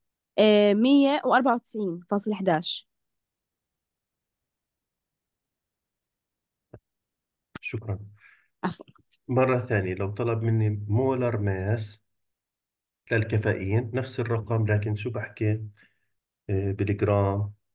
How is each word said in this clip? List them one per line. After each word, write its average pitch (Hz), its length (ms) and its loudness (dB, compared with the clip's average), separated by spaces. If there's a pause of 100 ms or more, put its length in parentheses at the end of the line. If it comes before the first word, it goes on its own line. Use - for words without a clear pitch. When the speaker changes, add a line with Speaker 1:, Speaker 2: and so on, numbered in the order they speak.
(400)
Speaker 1:
آه، 208 340 6
مية 277 520 4
وأربعة 240 300 4
وتسعين 202 440 -6 (100)
فاصل 208 240 -2
حداش. 185 540 -2 (4000)
Speaker 2:
شكرًا. 104 380 -6 (640)
Speaker 1:
عفوًا. - 220 -6 (420)
Speaker 2:
مرة 127 380 2
ثانية، 95 300 0
لو 98 160 -4
طلب 117 300 -2
مني 107 460 0
مولر 123 500 0
ماس 104 640 -2 (1080)
للكافيين، 107 840 0
نفس 127 260 -4
الرقم، 113 480 -2
لكن 104 280 0
شو 110 140 -8
بحكي؟ 110 580 -4 (840)
آه، 98 220 -2
بالجرام 101 840 0 (220)